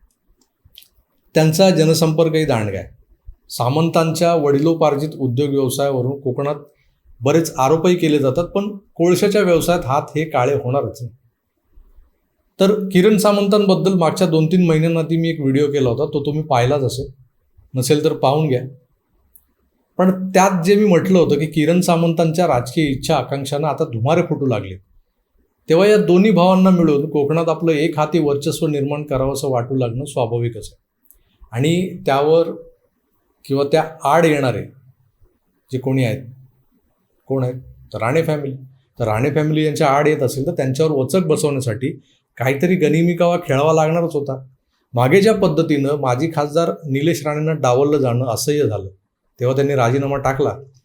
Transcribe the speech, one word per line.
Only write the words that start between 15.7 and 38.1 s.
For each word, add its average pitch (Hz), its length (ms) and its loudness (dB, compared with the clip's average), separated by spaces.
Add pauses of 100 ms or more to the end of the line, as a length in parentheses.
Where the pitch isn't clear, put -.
होता, 120 160 -2
तो 147 200 -4
तुम्ही 151 180 -4
पाहिलाच 135 380 0
असेल, 123 300 -6 (640)
नसेल 147 280 0
तर 156 100 0
पाहून 147 340 0
घ्या. 123 140 0 (1400)
पण 185 320 0
त्यात 185 340 2
जे 196 120 4
मी 208 100 4
म्हटलं 185 340 4
होतं 147 200 2
की 156 60 0
किरण 160 360 2
सामंतांच्या 170 640 0
राजकीय 143 380 0
इच्छा 139 300 -2
आकांक्षांना 139 520 -4
आता 143 160 -4
धुमारे 131 380 0
फुटू 151 240 -4
लागले, 98 300 -4 (920)
तेव्हा 175 180 4
या 214 100 6
दोन्ही 185 340 4
भावांना 185 380 4
मिळून 160 400 2
कोकणात 156 400 -2
आपलं 165 220 0
एक 151 280 0
हाती 151 200 0
वर्चस्व 143 480 -2
निर्माण 147 360 -4
करावंसं 135 460 -4
वाटू 123 260 -2
लागणं 127 300 -4
स्वाभाविकच 117 680 -6
आहे. - 180 -20 (600)
आणि 170 540 -2
त्यावर 151 420 2 (1000)
किंवा 139 260 -2
त्या 156 120 2 (200)
आड 160 220 4
येणारे 131 380 0 (1080)
जे 131 60 -6
कोणी 131 280 -2
आहेत, 107 160 -4 (1080)
कोण 135 160 -2
आहेत? 127 120 -6 (380)
तर 107 80 -10
राणे 139 220 0